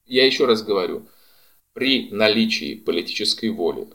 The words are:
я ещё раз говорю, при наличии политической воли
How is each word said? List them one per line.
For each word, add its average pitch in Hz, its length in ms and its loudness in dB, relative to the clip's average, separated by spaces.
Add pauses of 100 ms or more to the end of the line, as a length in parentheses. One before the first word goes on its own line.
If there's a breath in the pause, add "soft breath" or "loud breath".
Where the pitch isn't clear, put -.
я 127 180 4
ещё 135 220 2
раз 107 160 2
говорю, 92 440 -2 (680 soft breath)
при 131 380 0
наличии 107 640 0
политической 87 760 -4
воли 85 460 -2